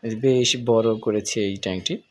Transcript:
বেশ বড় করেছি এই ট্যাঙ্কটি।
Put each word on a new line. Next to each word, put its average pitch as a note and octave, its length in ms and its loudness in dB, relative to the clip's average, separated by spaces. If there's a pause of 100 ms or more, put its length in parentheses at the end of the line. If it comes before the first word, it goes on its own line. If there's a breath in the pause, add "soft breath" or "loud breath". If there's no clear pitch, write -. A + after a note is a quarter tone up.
(160)
বেশ B2+ 480 2
বড় A2+ 300 4
করেছি G#2+ 460 -2
এই G2 160 -2
ট্যাঙ্কটি। F#2+ 420 -4 (120)